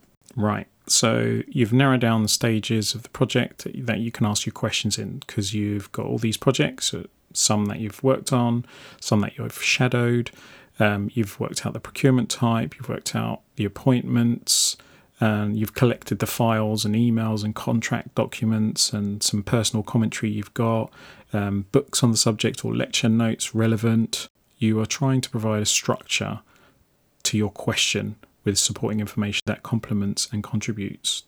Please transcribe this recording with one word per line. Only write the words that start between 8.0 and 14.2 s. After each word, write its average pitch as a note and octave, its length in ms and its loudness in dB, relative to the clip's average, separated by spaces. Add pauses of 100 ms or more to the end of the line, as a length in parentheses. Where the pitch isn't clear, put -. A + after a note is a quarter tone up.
worked C3 300 0
on, A#2+ 340 2 (360)
some G#2+ 200 2
that G#2 160 -4
you've A#2 240 -8
shadowed, A#2+ 680 2 (480)
um, G#2 340 2
you've A2+ 260 -2
worked - 260 -6
out G#2+ 80 -4
the A2+ 80 -10
procurement B2+ 480 2
type, A#2 480 -2
you've - 100 -12
worked - 260 -6
out A2+ 280 -4 (160)
the G#2 80 -2
appointments, A#2+ 1120 0 (420)